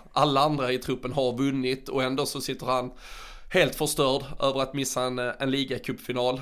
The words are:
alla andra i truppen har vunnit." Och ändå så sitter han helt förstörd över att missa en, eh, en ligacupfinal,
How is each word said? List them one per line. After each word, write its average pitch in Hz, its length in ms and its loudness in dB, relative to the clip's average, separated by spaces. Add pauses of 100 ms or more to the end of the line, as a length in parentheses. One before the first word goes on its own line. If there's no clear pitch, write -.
(120)
alla 139 280 4
andra 143 320 2
i 127 60 2
truppen 123 340 -4
har 123 260 2
vunnit." 135 500 0
Och 135 140 0
ändå 135 240 0
så 139 140 -6
sitter 127 260 -6
han 127 240 0 (600)
helt 160 240 4
förstörd 139 480 2 (180)
över 135 220 2
att 131 120 -4
missa 131 280 -2
en, 127 160 -2
eh, 123 200 -2
en 135 120 0
ligacupfinal, 127 920 -2